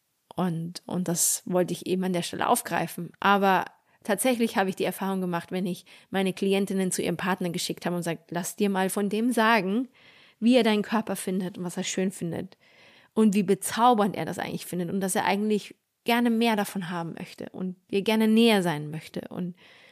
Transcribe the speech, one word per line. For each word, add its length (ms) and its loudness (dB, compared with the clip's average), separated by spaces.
Und, 500 -4
und 220 -4
das 380 0
wollte 280 0
ich 120 -10
eben 180 0
an 100 0
der 80 0
Stelle 260 -4
aufgreifen. 720 -2
Aber 460 4
tatsächlich 520 0
habe 140 2
ich 60 -4
die 100 -2
Erfahrung 360 -4
gemacht, 300 -4
wenn 140 -2
ich 200 -6
meine 240 0
Klientinnen 580 0
zu 100 -2
ihrem 160 -2
Partner 320 -2
geschickt 360 -6
habe 120 -2
und 60 -4
sage, 160 -4
„Lass 260 -6
dir 140 2
mal 200 0
von 200 -2
dem 220 0
sagen, 580 2
wie 160 6
er 80 6
deinen 200 2
Körper 340 -4
findet 400 -4
und 80 -8
was 100 -10
er 80 -4
schön 280 -2
findet 460 -8
und 220 6
wie 80 4
bezaubernd 720 2
er 80 -4
das 160 -6
eigentlich 260 -6
findet 240 -4
und 120 -2
dass 140 -2
er 100 0
eigentlich 500 0
gerne 240 2
mehr 260 2
davon 340 -2
haben 300 -6
möchte 300 -12
und 260 -8
dir 100 0
gerne 280 2
näher 340 6
sein 260 -2
möchte 400 -10
und 260 -8